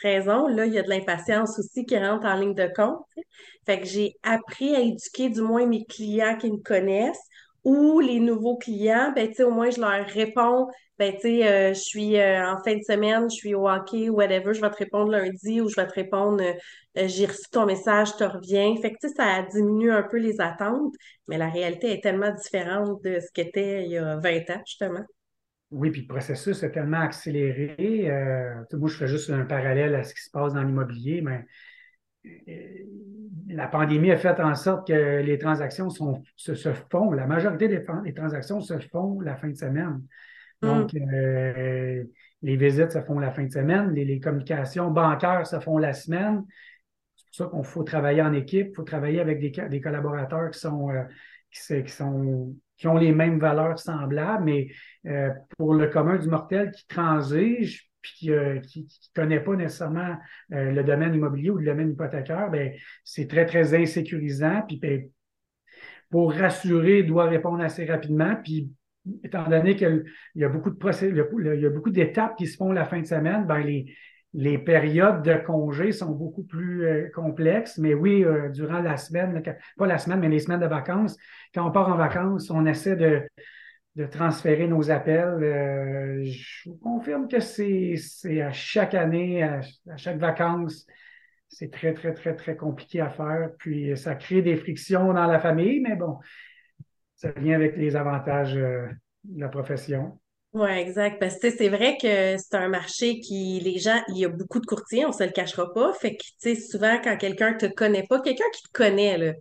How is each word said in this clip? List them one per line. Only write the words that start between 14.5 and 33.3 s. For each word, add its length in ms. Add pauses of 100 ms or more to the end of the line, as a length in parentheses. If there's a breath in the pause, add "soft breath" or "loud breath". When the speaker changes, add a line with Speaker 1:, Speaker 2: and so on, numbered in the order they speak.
Speaker 1:
je 60
vais 100
te 60
répondre 340
lundi 500
ou 80
je 80
vais 100
te 80
répondre, 480
euh, 100 (460 loud breath)
euh, 100
j'ai 180
reçu 240
ton 160
message, 460
je 120
te 0
reviens. 560
Fait 120
que, 80
tu 80
sais, 80
ça 260 (100)
diminue 380
un 140
peu 140
les 220
attentes, 540 (320 soft breath)
mais 100
la 140
réalité 420
est 80
tellement 320
différente 720
de 160
ce 140
qu'était 500
il 60
y 80
a 220
vingt 300
ans, 140
justement. 400 (640)
Speaker 2:
Oui, 200
puis 100
le 60
processus 560
est 80
tellement 300
accéléré. 760 (340)
Euh, 520
tu 80
sais, 80
moi, 100
je 80
fais 120
juste 200
un 160
parallèle 500
à 80
ce 120
qui 80
se 80
passe 240
dans 80
l'immobilier, 580
mais, 240 (840 loud breath)
euh, 260 (1000)